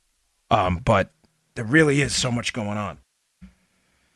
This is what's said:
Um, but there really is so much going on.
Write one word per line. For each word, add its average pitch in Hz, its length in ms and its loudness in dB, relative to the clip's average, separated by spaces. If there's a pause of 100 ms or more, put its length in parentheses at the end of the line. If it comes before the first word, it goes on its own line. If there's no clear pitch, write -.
(520)
Um, 90 320 0
but 98 280 2 (440)
there 120 100 -8
really 143 360 4
is 113 120 -2
so 123 180 -4
much 120 220 -4
going 104 240 -6
on. 92 220 -8 (1160)